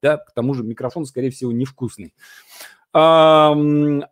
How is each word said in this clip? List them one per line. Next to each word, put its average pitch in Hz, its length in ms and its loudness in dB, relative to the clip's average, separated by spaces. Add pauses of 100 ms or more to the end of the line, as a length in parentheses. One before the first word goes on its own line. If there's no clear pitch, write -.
да, 147 160 0
к - 160 -20
тому 127 200 -4
же 120 100 -8
микрофон, 123 420 -10
скорее 131 240 -8
всего, 127 220 -8
невкусный. 120 640 -10 (800)
Ам, 151 1160 2